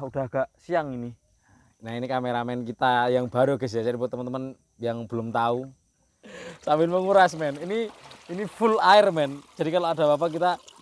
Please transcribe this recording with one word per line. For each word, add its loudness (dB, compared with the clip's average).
udah -8
agak -4
siang -4
ini. -10
Nah, -10
ini -6
kameramen -4
kita 2
yang 0
baru, 2
guys -6
ya, -4
jadi -2
buat -6
teman-teman -8
yang -6
belum -6
tahu. -2
Sambil 2
menguras, 4
men. -4
Ini, -6
ini -8
full 0
air, 8
men. 0
Jadi -2
kalau 0
ada 0
apa-apa 4
kita, 0